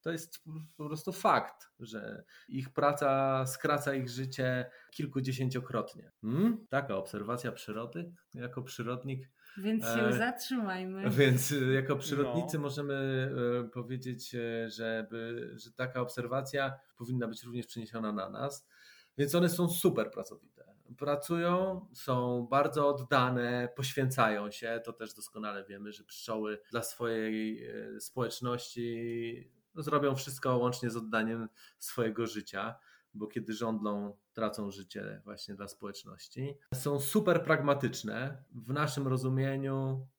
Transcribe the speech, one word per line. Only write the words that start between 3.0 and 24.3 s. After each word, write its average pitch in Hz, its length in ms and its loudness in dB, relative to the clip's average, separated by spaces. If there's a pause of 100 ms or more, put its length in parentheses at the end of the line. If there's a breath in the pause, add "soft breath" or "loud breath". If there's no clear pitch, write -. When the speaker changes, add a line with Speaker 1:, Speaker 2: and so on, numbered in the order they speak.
Speaker 1:
skraca 143 480 0
ich 123 160 0
życie 127 600 -2 (220 loud breath)
kilkudziesięciokrotnie. 131 1200 -2 (100)
Hmm? 185 480 2
Taka 131 280 0
obserwacja 110 540 -2
przyrody 120 600 -8 (220)
jako 123 280 -8
przyrodnik. 131 680 -6 (280 loud breath)
Speaker 2:
Więc 214 280 0
się 226 220 4
Speaker 1:
E, 208 60 6
Speaker 2:
zatrzymajmy. 196 960 0
Speaker 1:
więc, 127 420 8
e, 147 40 2 (180)
jako 135 220 4
przyrodnicy 143 600 0
Speaker 3:
No. 147 60 0
Speaker 1:
możemy, 139 320 -2 (680)
e, 113 40 -10
powiedzieć, 123 680 -6
e, 117 340 -2
żeby, 113 840 -4
że 110 160 -16
taka 127 300 -2
obserwacja 135 720 -2 (240 loud breath)
powinna 120 300 0
być 113 160 -8
również 120 240 -6
przeniesiona 110 440 -4
na 95 180 -2
nas. 123 380 -6 (500 loud breath)
Więc 143 180 4
one 175 140 8
są 170 200 4
super - 420 4
pracowite. - 540 -12 (320)
Pracują, 175 960 2
są 123 580 0
bardzo 147 440 4
oddane, 123 800 2
poświęcają 127 760 2